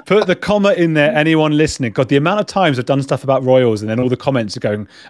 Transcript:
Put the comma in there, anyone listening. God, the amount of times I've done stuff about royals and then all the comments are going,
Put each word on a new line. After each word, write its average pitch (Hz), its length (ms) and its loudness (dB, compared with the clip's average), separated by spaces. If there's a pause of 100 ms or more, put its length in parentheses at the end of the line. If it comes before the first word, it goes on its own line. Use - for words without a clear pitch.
Put 202 200 2
the 180 100 0
comma 202 360 0
in 170 220 0
there, 151 200 2
anyone 151 420 2
listening. 147 360 -2
God, 131 160 -2
the 143 80 2
amount 175 240 0
of 202 60 -4
times 160 320 0
I've 123 80 -6
done 139 160 0
stuff 139 220 -4
about 135 200 0
royals 127 360 2
and 107 100 -6
then 113 100 -2
all 127 80 0
the 123 80 0
comments 120 400 -4
are 123 40 -12
going, 104 280 -4 (220)